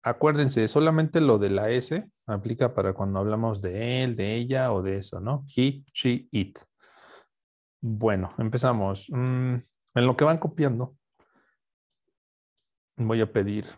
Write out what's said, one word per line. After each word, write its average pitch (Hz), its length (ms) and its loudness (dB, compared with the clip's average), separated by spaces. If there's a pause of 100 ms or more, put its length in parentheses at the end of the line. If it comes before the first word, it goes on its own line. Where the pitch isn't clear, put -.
Acuérdense, 135 640 2
solamente 156 500 4
lo 131 180 6
de 101 120 2
la 101 200 0
S 127 400 -2 (180)
aplica 113 460 -2
para 95 200 0
cuando 98 260 -4
hablamos 107 420 -2
de 117 420 -2
él, 123 120 -2
de 107 200 -2
ella 127 360 -2
o 95 100 0
de 95 180 -2
eso, 92 200 -12
¿no? 135 240 -4 (100)
He, 139 380 0
she, - 400 -2
it. - 280 -4 (1200)
Bueno, 107 560 -2
empezamos. 113 720 -2
Mm, 127 460 -2
en - 500 -2
lo 127 100 4
que 147 80 4
van 160 140 4
copiando, 135 580 -2 (2000)
voy 113 240 0
a 107 140 0
pedir 104 320 -2 (120)